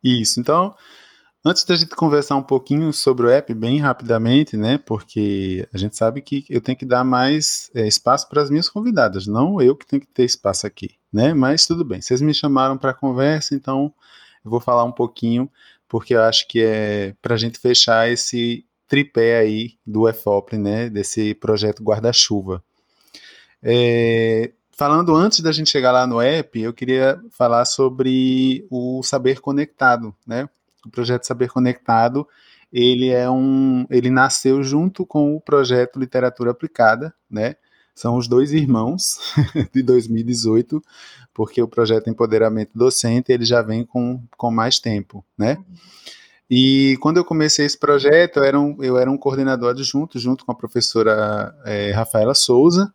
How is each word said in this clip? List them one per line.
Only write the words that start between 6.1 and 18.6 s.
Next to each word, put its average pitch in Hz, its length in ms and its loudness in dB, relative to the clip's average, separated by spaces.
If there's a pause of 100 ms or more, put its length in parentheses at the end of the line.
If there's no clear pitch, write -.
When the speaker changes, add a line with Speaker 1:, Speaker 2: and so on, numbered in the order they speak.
Speaker 1:
que 139 280 -8
eu 120 100 -2
tenho 131 180 -6
que 135 80 -14
dar 123 200 0
mais, 131 680 -2
é, 113 140 -2
espaço 123 400 0
pras 143 220 -2
minhas 156 180 0
convidadas, 131 580 -2
não 139 360 0
eu 131 120 4
que 147 120 -8
tenho 139 160 -4
que - 60 -20
ter - 180 0
espaço - 420 -4
aqui, - 300 -14 (160)
né, 123 200 2
mas 143 320 2
tudo 170 200 -2
bem, 92 160 -8
vocês 127 200 -2
me 151 120 0
chamaram 135 440 0
pra 131 160 -4
conversa, 139 640 -2
então 135 380 -4 (500)
eu 110 80 -8
vou 120 80 0
falar 120 240 0
um 123 80 -2
pouquinho, 120 580 -2 (380)
porque - 260 -4
eu 113 80 4
acho 113 240 2
que 117 160 -2
é 104 600 -2
pra 117 160 -2
gente 113 200 -4
fechar 117 540 2
esse 120 540 -4 (200)